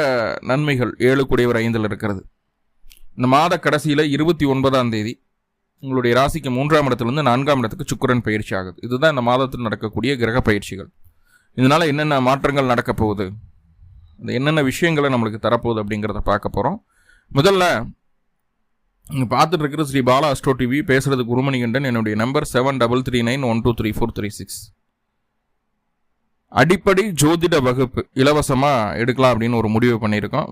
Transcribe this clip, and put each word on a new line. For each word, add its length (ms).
நன்மைகள், 420
ஏழுக்குடையவர் 520
ஐந்துல 300
இருக்கிறது. 300
இந்த 180
மாத 320
கடைசியில 360
இருபத்தி 400
ஒன்பதாம் 400
தேதி 180
உங்களுடைய 360
ராசிக்கு 380
மூன்றாம் 320
இடத்திலிருந்து 400
நான்காம் 340
இடத்துக்கு 280
சுக்கிரன் 360
பயிற்சி 320
ஆகுது. 180
இதுதான் 280
இந்த 140
மாதத்தில் 400
நடக்கக்கூடிய 440
கிரக 260
பயிற்சிகள். 420
இதனால 340
என்னென்ன 260
மாற்றங்கள் 440
நடக்க 180
போகுது, 240
அது 160
என்னென்ன 320
விஷயங்களை 440
நம்மளுக்கு 340
தரப்போகுது 340
அப்படிங்கிறத 380
பார்க்க 240
போறோம். 220
முதல்ல 340
நீங்க 180
பார்த்துட்டு 320
இருக்கிறது 280
ஸ்ரீ 180
பாலா 240
அஸ்ட்ரோ 260
டி 120
வி, 60
பேசுறது 400
குருமணிகண்டன். 600
என்னுடைய 320
நம்பர் 300
செவன் 300
டபுள் 260
த்ரீ 120
நைன் 200
ஒன் 160
டூ 140
த்ரீ 160
ஃபோர் 220
த்ரீ 180
சிக்ஸ். 240
அடிப்படை 440
ஜோதிட 360
வகுப்பு 360
இலவசமா 500
எடுக்கலாம் 320
அப்படின்னு 280
ஒரு 140
முடிவு 280
பண்ணியிருக்கோம். 480